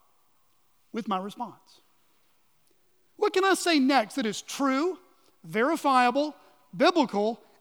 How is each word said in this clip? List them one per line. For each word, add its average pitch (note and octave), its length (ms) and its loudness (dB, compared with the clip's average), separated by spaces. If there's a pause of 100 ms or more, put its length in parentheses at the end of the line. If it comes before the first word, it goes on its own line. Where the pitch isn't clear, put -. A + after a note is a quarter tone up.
(920)
with A3 160 -8
my G3 100 -2
response? G3+ 640 -14 (1400)
What - 160 0
can F#4+ 120 2
I G4 100 4
say E4 240 0
next C4 380 2
that C4 100 -2
is G#3 160 -6
true, C#4 560 -2 (460)
verifiable, B3+ 920 0 (400)
biblical, A3+ 640 2 (180)